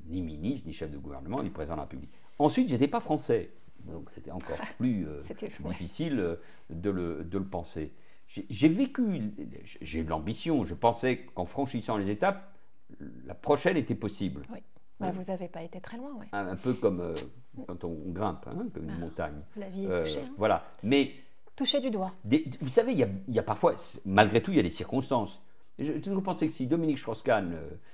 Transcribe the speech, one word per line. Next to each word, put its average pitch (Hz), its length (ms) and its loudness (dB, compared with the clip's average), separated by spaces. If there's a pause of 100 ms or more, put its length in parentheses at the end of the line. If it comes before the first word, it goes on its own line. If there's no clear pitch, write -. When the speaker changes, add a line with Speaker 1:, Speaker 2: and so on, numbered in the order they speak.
Speaker 1:
ni 90 140 -2
ministre, 82 460 -2
ni 78 60 -8
chef 78 160 -6
de 71 80 -8
gouvernement, 71 460 -6
ni 95 80 -2
président 78 240 -4
de 76 60 -2
la - 20 -2
République. - 260 -10 (300)
Ensuite, 202 300 8
j'étais 131 180 6
pas 233 140 2
français, 123 500 2 (340)
donc 82 300 -10
c'était - 160 -12
encore 85 260 -6 (100)
Speaker 2:
<laughs> - 120 -10
Speaker 1:
plus, 110 280 2
euh, 73 160 -8
Speaker 2:
C'était - 280 -8
fou. - 160 -8
Speaker 1:
difficile, 117 520 -2
euh, 85 160 2 (360)
de 85 180 0
le, 85 340 0
de 87 140 -2
le 95 80 0
penser. 82 480 -4 (340)
J'ai, - 220 -8
j'ai 123 200 6
vécu, 190 600 0 (500)
j'ai 76 180 -4
eu 80 40 0
de 78 60 -4
l'ambition, 107 540 0
je 85 100 -2
pensais 120 460 4 (160)
qu'en 90 100 0
franchissant 120 520 -2
les 98 120 2
étapes, 196 420 2 (720)
la - 100 -8
prochaine 170 420 4
était 123 180 2
possible. 92 460 -2 (100)
Speaker 2:
Oui. 214 80 -10 (400)
Bah, 190 120 0
Speaker 1:
Oui. 185 60 -4
Speaker 2:
vous 185 140 -4
avez 185 160 -4
pas 165 160 -8
été 175 180 -10
très - 160 -10
loin, 277 160 -10
ouais. 233 180 -10
Speaker 1:
Un, 101 160 -2
un 92 80 -4
peu 123 180 0
comme, 98 280 2
euh, 85 120 -2 (540)
quand 90 160 -8
on, 85 140 -4 (100)
on 90 40 -4
grimpe, 87 360 -2
hein, 220 260 -6
comme - 120 -8
une 78 100 -6
Speaker 2:
Ah, 80 40 -4
Speaker 1:
montagne. 78 420 -4 (160)
Speaker 2:
la 196 100 -8
vie 190 180 -6
est - 40 -2
Speaker 1:
Euh, 85 160 2
Speaker 2:
touchée, 76 160 -2
hein. 82 160 -10
Speaker 1:
voilà. 101 260 4 (200)
Mais 135 280 6 (440)
Speaker 2:
Touchée 277 260 2
du 262 100 0
doigt. 190 220 -2 (100)
Speaker 1:
des, 311 220 4 (160)
vous 135 80 -2
savez, 233 240 6
il 170 60 2
y 123 40 8
a, 107 40 4 (200)
il 127 60 -2
y 110 60 6
a 107 40 2
parfois, 113 340 4
c'est, - 280 -10
malgré 101 360 8
tout, 196 100 -2
il 170 60 8
y - 20 10
a 104 40 8
des 87 60 4
circonstances. 127 720 0 (380)
Et 139 60 -2
je, 156 80 0
je 190 260 -2
pensais 190 280 0
que - 60 0
si 127 140 -2
Dominique 156 320 2
Strauss-Kahn, 104 540 2
euh, 76 160 -6 (240)